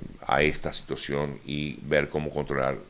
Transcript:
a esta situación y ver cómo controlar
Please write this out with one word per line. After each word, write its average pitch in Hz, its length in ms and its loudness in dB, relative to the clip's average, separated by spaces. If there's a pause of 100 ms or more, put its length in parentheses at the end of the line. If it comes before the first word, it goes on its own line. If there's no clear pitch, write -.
(280)
a 69 140 6
esta 76 300 2
situación 71 720 -2
y 73 360 -4
ver 73 280 2
cómo 76 200 0
controlar 69 480 0 (120)